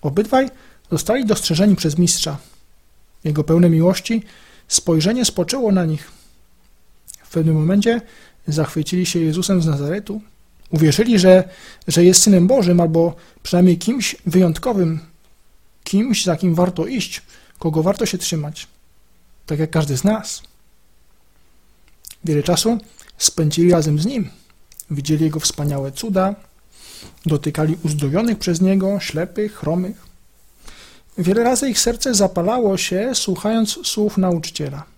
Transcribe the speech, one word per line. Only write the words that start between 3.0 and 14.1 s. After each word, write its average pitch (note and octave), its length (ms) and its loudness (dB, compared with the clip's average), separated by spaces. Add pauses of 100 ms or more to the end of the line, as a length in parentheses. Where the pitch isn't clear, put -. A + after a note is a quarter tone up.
Jego D3+ 200 -2
pełne E3+ 260 4
miłości F3+ 540 2 (440)
spojrzenie F3+ 580 0
spoczęło A3 460 -2
na F#3 140 2
nich. D#3 260 -6 (1120)
W - 60 -20
pewnym D#3+ 260 0
momencie G3+ 460 2 (460)
zachwycili D#3+ 580 -2
się F3 140 -2
Jezusem E3+ 420 0
z D#3+ 40 0
Nazaretu. D#3+ 560 -4 (480)
Uwierzyli, F3 500 4
że, F#3 300 6 (380)
że E3+ 160 4
jest F#3 200 6
Synem F#3 240 6
Bożym F3+ 320 4
albo E3 360 2 (280)
przynajmniej F3+ 340 4
kimś A3+ 380 -4 (100)